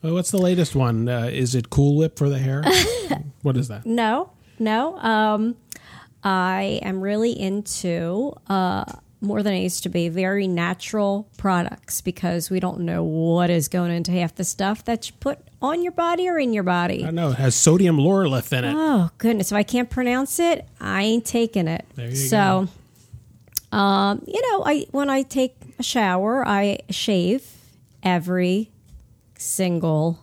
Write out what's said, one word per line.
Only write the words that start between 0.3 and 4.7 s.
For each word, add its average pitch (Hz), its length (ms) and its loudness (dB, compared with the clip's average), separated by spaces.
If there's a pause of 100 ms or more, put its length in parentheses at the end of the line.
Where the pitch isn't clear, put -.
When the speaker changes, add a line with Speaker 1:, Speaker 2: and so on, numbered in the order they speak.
Speaker 1:
the 202 100 2
latest 180 320 2
one? 120 340 2
Uh, 120 240 -2
is 127 220 -2
it 120 160 -2
Cool 143 260 4
Whip 160 220 0
for 143 100 2
the 139 100 0
hair? 135 300 -2
Speaker 2:
<laughs> 370 720 0
Speaker 1:
What 131 140 2
is 120 120 -2
that? 113 180 -12
Speaker 2:
No, 233 460 0 (260)
no. 240 400 0